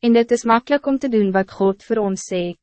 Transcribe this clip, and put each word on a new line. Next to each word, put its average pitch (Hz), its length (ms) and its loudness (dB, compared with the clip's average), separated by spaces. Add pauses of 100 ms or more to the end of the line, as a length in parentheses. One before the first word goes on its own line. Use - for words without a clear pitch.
En 233 140 4
dit 233 160 2
is 240 160 -2
makkelijk 240 380 0
om 269 120 0
te 269 120 -4
doen 208 240 0
wat 190 160 0
God 196 320 -2
vir 220 200 -4
ons 196 280 -4
sê 180 120 -4 (200)